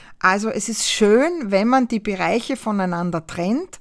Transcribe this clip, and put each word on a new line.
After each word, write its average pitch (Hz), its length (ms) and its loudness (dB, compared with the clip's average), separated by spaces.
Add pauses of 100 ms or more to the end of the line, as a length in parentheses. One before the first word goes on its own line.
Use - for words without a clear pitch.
(200)
Also 202 300 2
es - 180 -6
ist - 220 -2
schön, 247 600 2
wenn 202 180 2
man 254 200 4
die 220 120 -2
Bereiche 202 560 -2
voneinander 175 680 -2
trennt 226 540 -4